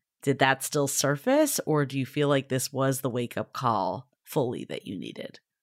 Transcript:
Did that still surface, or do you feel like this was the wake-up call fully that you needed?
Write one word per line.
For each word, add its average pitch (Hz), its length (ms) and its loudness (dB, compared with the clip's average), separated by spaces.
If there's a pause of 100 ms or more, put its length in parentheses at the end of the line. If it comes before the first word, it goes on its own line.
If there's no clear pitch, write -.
(220)
Did 135 180 2
that 135 240 4
still 139 240 0
surface, 262 760 2
or 147 200 2
do 135 120 -4
you 131 80 0
feel 147 220 0
like 135 200 2
this 131 240 -2
was 135 280 0
the 131 100 -2
wake-up 123 420 -4
call 104 560 -2 (160)
fully 123 420 -2
that - 200 -10
you 95 120 -8
needed? - 420 -12 (220)